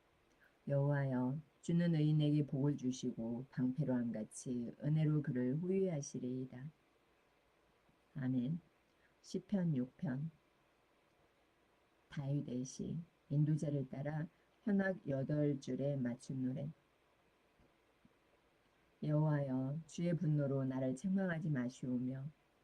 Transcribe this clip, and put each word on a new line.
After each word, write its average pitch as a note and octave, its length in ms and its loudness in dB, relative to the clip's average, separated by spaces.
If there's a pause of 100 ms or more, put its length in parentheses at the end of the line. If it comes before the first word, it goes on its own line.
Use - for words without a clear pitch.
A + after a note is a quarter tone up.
(680)
여호와여, C#3 720 2 (200)
주는 E3+ 360 2
의인에게 D3+ 500 4
복을 C#3+ 300 0
주시고 B2+ 760 -4
방패로 B2+ 420 0
함같이 A#2+ 800 -4 (100)
은혜로 D3+ 400 2
그를 B2 340 0
후유하시리이다. C#3+ 1080 -2 (1500)
아멘. C3 460 0 (600)
시편 F3+ 540 0
육 B2+ 220 -2
편. D3 340 -4 (1800)
다윗의 C3+ 560 -2
시, - 320 -6 (340)
인도자를 D3 580 2
따라 D3 400 -4 (340)
현악 G3 340 2 (120)
여덟 D3 520 2
줄에 C3 360 -2
맞춘 B2+ 480 -4
노래. C3 240 -2 (2250)
여호와여, D3 840 2
주의 E3+ 300 -2
분노로 C#3+ 480 2
나를 C3 300 0
책망하지 F#3 540 0
마시오며 B2+ 760 -2 (400)